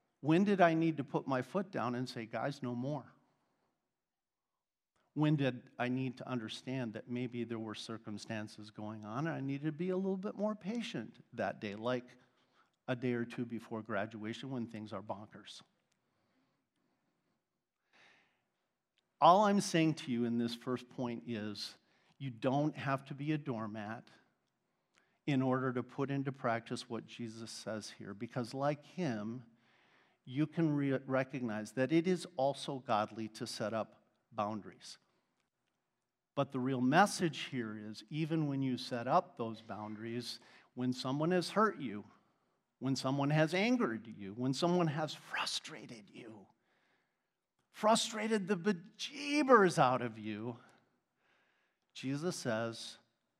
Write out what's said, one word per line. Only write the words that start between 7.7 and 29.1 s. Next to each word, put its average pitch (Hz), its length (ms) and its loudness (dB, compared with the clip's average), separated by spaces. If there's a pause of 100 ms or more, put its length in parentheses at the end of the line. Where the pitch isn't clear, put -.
circumstances 107 960 -10
going 107 320 -10
on 120 240 -4
and 147 80 -4
I 135 40 -6
needed 139 260 -4
to 156 60 0
be 175 180 -4
a 185 60 0
little 190 200 0
bit 196 180 -6
more 208 220 -2
patient 190 680 -8 (120)
that 101 260 -2
day, 104 160 -6
like 120 280 -2 (840)
a 127 80 0
day 123 160 0
or 120 120 0
two 120 200 -6
before 117 360 -8
graduation 110 680 -4
when 120 160 -4
things 107 260 -10
are 98 100 -6
bonkers? 107 600 -12 (3500)
All 180 240 10
I'm 202 160 6
saying 160 340 4
to - 160 -8
you 120 140 2
in 117 120 0
this 117 200 0
first 123 340 -6
point 120 380 -6
is 107 480 -6 (420)
you 135 120 -6
don't 135 460 0
have 135 280 -2
to 147 100 -10
be 143 160 -4
a 156 80 2
doormat 110 720 -6 (1160)
in 135 140 4
order 131 300 2
to 123 120 0
put 135 260 -4
into 139 220 -2
practice 117 580 -2
what 110 160 -6
Jesus 113 460 -10
says - 460 -8
here, 101 160 -10
because 120 380 -6
like 143 320 -2
him, 117 600 -4 (840)